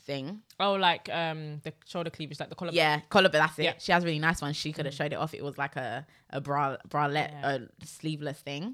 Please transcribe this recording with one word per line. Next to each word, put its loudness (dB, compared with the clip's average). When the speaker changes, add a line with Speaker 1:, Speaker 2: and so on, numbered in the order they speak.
Speaker 1:
thing. -8
Speaker 2:
Oh, 2
like, 2
um, -4
the -10
shoulder -6
cleavage, -10
like -8
the -14
collar. -6
Speaker 1:
Yeah, 4
collar, 8
but 4
that's 2
it. 0
Speaker 2:
Yeah. 2
Speaker 1:
She 0
has 6
a 0
really 0
nice 2
one. -2
She -4
could -4
have -6
Speaker 2:
Mm. -12
Speaker 1:
showed -2
it -4
off. -2
It -10
was -6
like -4
a, -6
a -4
bra-, 0
bralette, 0
Speaker 2:
Yeah. -2
Speaker 1:
a -16
sleeveless -6
thing. -8